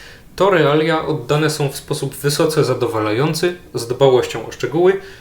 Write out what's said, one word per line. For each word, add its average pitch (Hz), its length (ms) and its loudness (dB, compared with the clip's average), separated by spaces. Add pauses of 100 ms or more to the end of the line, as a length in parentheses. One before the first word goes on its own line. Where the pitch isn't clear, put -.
(360)
to 190 140 4
realia 156 560 2
oddane 151 440 0
są 143 180 -4
w - 80 -8
sposób - 380 -6
wysoce 151 500 0
zadowalający, 123 880 -2 (200)
z - 120 -6
dbałością 123 600 2
o 117 60 -14
szczegóły, 180 480 0 (200)